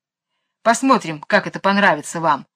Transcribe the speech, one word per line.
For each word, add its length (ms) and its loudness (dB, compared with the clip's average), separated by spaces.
Посмотрим, 580 0
как 260 0
это 140 -10
понравится 600 0
вам!» 360 0